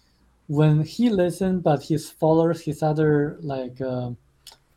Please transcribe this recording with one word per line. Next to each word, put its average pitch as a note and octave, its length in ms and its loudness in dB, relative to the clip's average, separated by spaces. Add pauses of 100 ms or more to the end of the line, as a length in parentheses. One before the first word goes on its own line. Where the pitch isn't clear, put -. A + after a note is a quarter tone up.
(480)
When D3+ 340 4
he A#3 280 0
listened, F#3 540 0
but D3 200 2
his D3+ 260 -4
followers, E3 520 2
his D3 200 -8
other, D3+ 600 2
like, C3 380 -8
uh, B2+ 320 -6 (640)